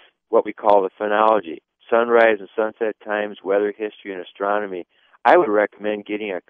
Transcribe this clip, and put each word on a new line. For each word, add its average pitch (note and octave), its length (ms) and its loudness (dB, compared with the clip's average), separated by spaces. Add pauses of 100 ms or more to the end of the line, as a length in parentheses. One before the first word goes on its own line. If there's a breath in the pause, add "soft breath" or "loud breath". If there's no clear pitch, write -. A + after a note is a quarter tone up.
(280)
what A2 160 2
we G#2+ 80 -10
call G#2 300 2
the F#2+ 80 -4 (100)
phenology. G#2 580 0 (320)
Sunrise A#2 480 4
and F#2+ 160 -16
sunset A2 480 -4
times, G#2 400 -6
weather G2+ 340 0
history, G#2 360 -10
and F#2 80 -12
astronomy. G2 680 -6 (380 soft breath)
I C3+ 120 6
would D#3+ 120 4
recommend G#2 580 -2
getting G#2 240 -6
a F#2+ 200 -6